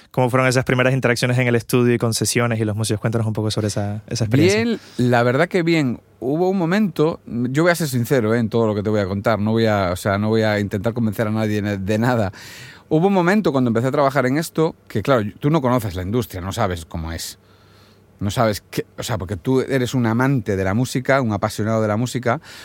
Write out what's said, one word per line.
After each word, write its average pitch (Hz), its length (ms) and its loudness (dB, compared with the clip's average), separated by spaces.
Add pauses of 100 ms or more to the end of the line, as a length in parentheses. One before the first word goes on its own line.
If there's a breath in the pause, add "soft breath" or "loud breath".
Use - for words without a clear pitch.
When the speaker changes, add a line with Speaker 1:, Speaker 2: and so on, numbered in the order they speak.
(100)
Speaker 1:
¿Cómo 127 200 0
fueron 131 180 2
esas 127 160 2
primeras 127 300 2
interacciones 123 440 2
en 127 80 2
el 120 80 4
estudio 120 400 2
y 117 40 0
con 117 140 0
sesiones 117 460 0
y 113 60 0
los 104 100 -2
músicos? 107 260 -2
Cuéntanos 113 280 -2
un 107 60 -2
poco 107 180 -2
sobre 107 160 -2
esa, 104 400 -4
esa 123 160 -4
experiencia. 170 400 4
Speaker 2:
Bien, 226 160 -2 (160)
la 120 260 4
verdad 131 240 2
que 180 160 0
bien. 160 380 0 (180)
Hubo 160 320 0
un 196 80 0
momento, 170 680 0
yo 127 360 -2
voy 175 80 4
a 170 60 2
ser 165 100 -2
sincero, 120 480 0
¿eh? 120 60 2
en 110 80 0
todo 117 180 2
lo 107 80 0
que 104 80 -2
te 107 80 -2
voy 107 80 2
a 98 80 0
contar, 101 320 0
no 107 140 0
voy 113 140 2
a, 98 260 2
o 92 40 -2
sea, 98 220 0
no 107 100 0
voy 110 140 2
a 107 160 0
intentar 104 340 -2
convencer 110 360 -2
a - 20 -2
nadie 107 320 -2
de 101 360 -2
nada. 113 340 0 (560 loud breath)
Hubo 160 180 2
un 202 60 2
momento 180 400 2
cuando 127 160 2
empecé 113 180 0
a 131 60 0
trabajar 139 340 2
en 131 120 0
esto 160 360 -2 (140)
que, 110 140 -4
claro, 127 200 2 (160)
tú 147 120 0
no 160 120 2
conoces 120 320 0
la 90 80 -4
industria, 104 380 -4
no 92 120 -6
sabes 90 320 -2
cómo 82 280 -8
es. - 260 -12 (840 soft breath)
No 98 120 -2
sabes 110 360 0
qué, - 160 -6 (140)
o 127 60 -8
sea, 113 120 -4
porque 92 200 -6
tú 131 240 0
eres 123 340 -2
un 123 100 2
amante 117 520 0
de 95 80 -2
la 95 100 0
música, 131 460 0
un 113 120 0
apasionado 107 480 -2
de 110 60 0
la 104 100 0
música, 120 440 -2 (240 loud breath)